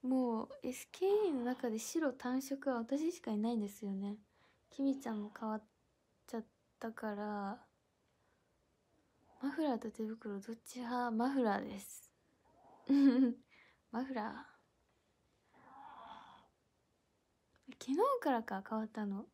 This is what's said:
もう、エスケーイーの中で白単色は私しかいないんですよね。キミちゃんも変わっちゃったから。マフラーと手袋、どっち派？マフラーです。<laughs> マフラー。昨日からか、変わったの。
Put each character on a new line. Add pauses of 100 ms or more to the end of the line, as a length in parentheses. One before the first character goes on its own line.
も
う、 (120)
エ
ス
ケ
ー (180)
イ
ー
の
中
で
白
単
色
は
私
し
か
い
な
い
ん
で
す
よ
ね。 (520)
キ
ミ
ち
ゃ
ん
も
変
わ
っ (640)
ち
ゃ
っ (320)
た
か
ら。 (1800)
マ
フ
ラ
ー
と
手
袋、
ど
っ (100)
ち
派？
マ
フ
ラ
ー
で
す。 (760)
<laughs> (540)
マ
フ
ラ (3250)
ー。
昨
日 (220)
か
ら
か、
変
わ
っ
た
の。